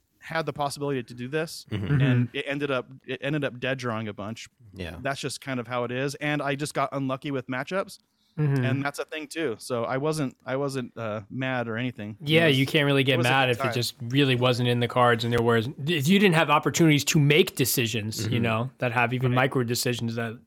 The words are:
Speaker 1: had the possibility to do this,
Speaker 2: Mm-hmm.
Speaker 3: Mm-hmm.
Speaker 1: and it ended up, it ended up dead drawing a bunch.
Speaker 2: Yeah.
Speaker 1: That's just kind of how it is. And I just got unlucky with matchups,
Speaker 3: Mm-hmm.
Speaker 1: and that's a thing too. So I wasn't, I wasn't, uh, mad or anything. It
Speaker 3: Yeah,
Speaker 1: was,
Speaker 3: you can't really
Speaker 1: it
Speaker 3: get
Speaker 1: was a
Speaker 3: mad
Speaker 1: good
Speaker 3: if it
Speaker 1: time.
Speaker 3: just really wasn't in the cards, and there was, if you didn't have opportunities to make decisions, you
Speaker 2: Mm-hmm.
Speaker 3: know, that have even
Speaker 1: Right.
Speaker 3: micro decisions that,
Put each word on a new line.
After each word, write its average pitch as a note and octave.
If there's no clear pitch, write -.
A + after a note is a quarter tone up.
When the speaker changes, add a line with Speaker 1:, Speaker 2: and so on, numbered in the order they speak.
Speaker 1:
had D#3+
the D3
possibility C#3+
to A#2+
do B2
this, D#3
Speaker 2:
Mm-hmm. G2
Speaker 3:
Mm-hmm. C#3+
Speaker 1:
and B2
it C#3
ended C#3+
up, B2+
it B2+
ended C#3+
up B2
dead C3
drawing A2
a G#2
bunch. G#2
Speaker 2:
Yeah. E2+
Speaker 1:
That's C3+
just -
kind C3
of A2+
how B2
it A#2+
is. C3+
And D3
I C#3
just C#3+
got C#3
unlucky C3+
with C3
matchups, F3+
Speaker 3:
Mm-hmm. C#3
Speaker 1:
and C#3
that's C#3+
a D3+
thing D#3
too. C#3+
So A#2
I A#2+
wasn't, D3+
I C3
wasn't, C3+
uh, G#2+
mad B2+
or A2
anything. A2
It C#3+
Speaker 3:
Yeah, D#3+
Speaker 1:
was, C3+
Speaker 3:
you C3+
can't D3
really C#3
Speaker 1:
it B2+
Speaker 3:
get C3
Speaker 1:
was B2
a B2
Speaker 3:
mad C3+
Speaker 1:
good B2
Speaker 3:
if A#2
it -
Speaker 1:
time. C3
Speaker 3:
just A#2+
really C3
wasn't B2
in A#2+
the A#2
cards, A#2+
and A#2
there A#2+
was, A#2
if D3+
you G3
didn't F#3+
have D#3
opportunities D3+
to -
make D3
decisions, A2
you G#2+
Speaker 2:
Mm-hmm. A2
Speaker 3:
know, A2+
that B2
have A#2+
even B2+
Speaker 1:
Right. B2
Speaker 3:
micro C3
decisions A#2
that, A2+